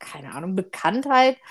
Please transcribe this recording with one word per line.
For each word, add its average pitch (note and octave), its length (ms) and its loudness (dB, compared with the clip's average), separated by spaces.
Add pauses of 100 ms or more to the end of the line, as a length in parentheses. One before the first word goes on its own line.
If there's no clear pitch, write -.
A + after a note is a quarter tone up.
keine C#3+ 340 -16
Ahnung, F3+ 220 -6
Bekanntheit. C4 840 2 (120)